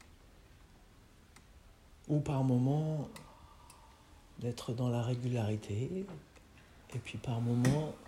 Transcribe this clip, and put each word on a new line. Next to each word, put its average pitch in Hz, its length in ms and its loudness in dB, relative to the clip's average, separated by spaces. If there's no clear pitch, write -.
Ou 151 120 2
par 135 240 0
moment, 139 640 2
d'être 120 340 -4
dans 123 160 2
la 120 120 2
régularité, 123 1040 0
et 120 40 -2
puis - 180 -10
par 120 240 -2
moment, 127 520 4